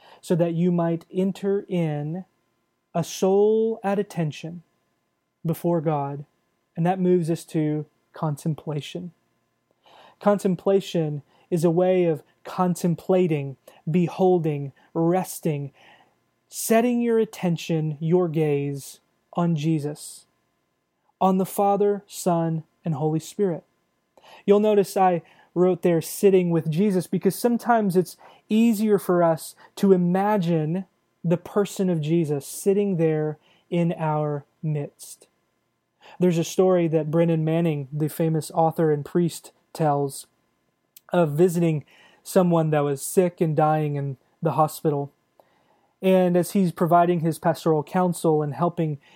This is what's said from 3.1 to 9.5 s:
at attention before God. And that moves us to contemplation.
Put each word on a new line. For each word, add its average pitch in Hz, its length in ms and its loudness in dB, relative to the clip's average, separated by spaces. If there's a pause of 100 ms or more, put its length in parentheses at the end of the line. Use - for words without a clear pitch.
at 202 160 -2
attention 165 640 -8 (840)
before 170 340 -2
God. 143 440 -4 (520)
And 165 80 0
that 185 140 0
moves 180 320 2
us 165 140 -4
to 151 420 -2 (260)
contemplation. 156 1000 -8 (1080)